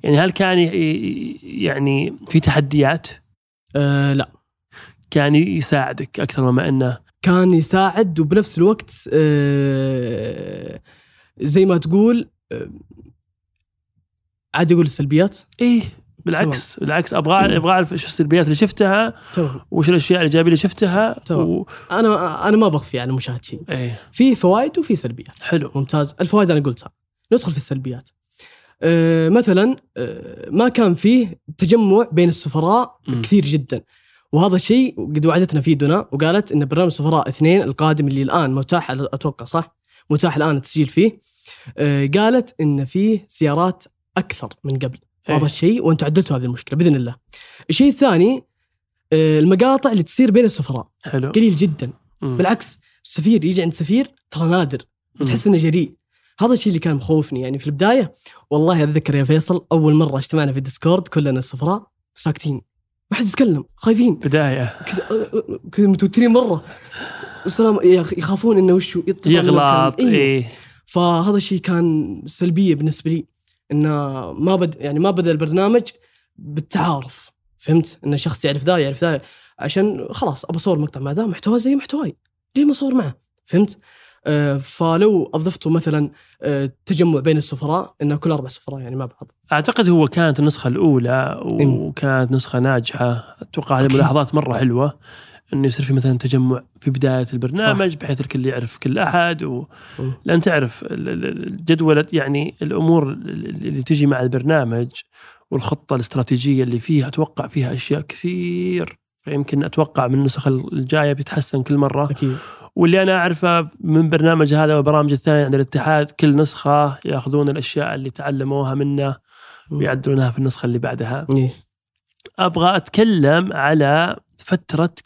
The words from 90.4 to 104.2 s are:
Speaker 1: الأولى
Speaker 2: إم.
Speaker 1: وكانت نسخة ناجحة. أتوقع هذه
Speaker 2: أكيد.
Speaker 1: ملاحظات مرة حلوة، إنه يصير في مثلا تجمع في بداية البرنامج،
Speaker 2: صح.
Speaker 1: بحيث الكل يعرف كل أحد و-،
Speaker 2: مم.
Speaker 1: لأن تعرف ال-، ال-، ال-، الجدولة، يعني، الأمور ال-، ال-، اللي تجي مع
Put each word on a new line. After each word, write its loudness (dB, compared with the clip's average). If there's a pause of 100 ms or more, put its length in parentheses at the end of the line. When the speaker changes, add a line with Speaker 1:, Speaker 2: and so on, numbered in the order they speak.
Speaker 1:
الأولى 0 (200)
Speaker 2:
إم. 4
Speaker 1:
وكانت -2
نسخة -2
ناجحة. -2
أتوقع -4
هذه 4
Speaker 2:
أكيد. 2
Speaker 1:
ملاحظات 2
مرة 0
حلوة، 0 (540)
إنه 0
يصير -2
في 0
مثلا 2
تجمع 0 (180)
في -2
بداية -2
البرنامج، 0
Speaker 2:
صح. -12
Speaker 1:
بحيث -6
الكل -6
يعرف -6
كل -4
أحد 0
و-، -8 (340)
Speaker 2:
مم. -6 (120)
Speaker 1:
لأن 2
تعرف 0
ال-، -8
ال-، -6
ال-، -6
الجدولة، 0
يعني، -2
الأمور 2
ال-، -10
ال-، -10
اللي -6
تجي 2
مع 2